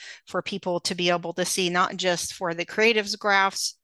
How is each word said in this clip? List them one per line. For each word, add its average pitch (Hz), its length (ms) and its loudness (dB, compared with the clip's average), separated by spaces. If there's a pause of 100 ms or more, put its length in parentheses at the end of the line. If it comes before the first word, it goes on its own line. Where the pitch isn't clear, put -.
(260)
for 185 160 -4
people 180 400 -4
to - 140 -4
be 175 160 2
able 170 220 2
to 180 120 -2
see, 180 240 0
not 180 280 2
just 175 360 0
for 170 220 -4
the 170 100 -4
creatives 214 540 2
graphs, 196 640 2